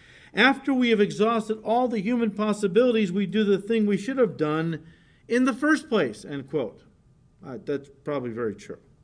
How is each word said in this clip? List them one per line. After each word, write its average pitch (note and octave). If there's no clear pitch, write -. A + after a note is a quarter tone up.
After C4
we B3+
have G#3
exhausted A3
all A#3+
the A3+
human A#3
possibilities, G#3
we G3
do G3+
the G3
thing G#3+
we G3+
should C4
have E3+
done D#3
in B3+
the C4
first D4+
place," D3
end C#3
quote. C3+
Uh, C3
that's C#3
probably C3+
very A2+
true. -